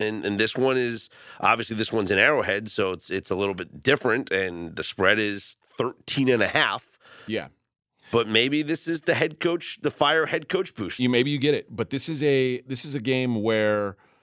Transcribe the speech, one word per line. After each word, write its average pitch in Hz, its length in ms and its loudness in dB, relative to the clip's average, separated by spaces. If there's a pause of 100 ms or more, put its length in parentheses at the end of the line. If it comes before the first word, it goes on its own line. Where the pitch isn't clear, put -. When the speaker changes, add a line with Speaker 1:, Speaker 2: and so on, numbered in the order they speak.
Speaker 1:
and, 107 240 -2
and 101 160 0
this 110 160 0
one 131 220 2
is, 120 320 -4 (300)
obviously 113 360 2
this 110 160 -2
one's 101 180 0
in 98 80 2
Arrowhead, 107 500 2
so 95 240 -2
it's, - 180 -10
it's 95 200 -4
a 95 40 0
little 98 200 0
bit 87 280 -12
different, 131 500 2
and 85 420 -4
the 76 80 -6
spread 101 360 2
is 101 380 -4 (100)
thirteen - 600 -2
and 117 140 6
a 92 60 2
half. 120 500 -2 (280)
Speaker 2:
Yeah. 101 220 -6 (600)
Speaker 1:
But 117 180 2
maybe 131 340 2
this 156 260 -6
is 165 140 -4
the 165 120 0
head 156 260 -2
coach, 170 420 -4
the 147 80 0
fire 156 360 2
head 165 220 -4
coach 185 260 -4
boost. 90 240 -6
Speaker 2:
You, 123 100 2
maybe 127 220 2
you 147 80 0
get 143 160 2
it, 107 200 -4
but 110 160 -6
this 135 180 -4
is 147 140 -6
a, 131 400 2
this 131 220 -8
is 143 100 -8
a 139 60 -4
game 127 420 0
where 107 540 2 (260)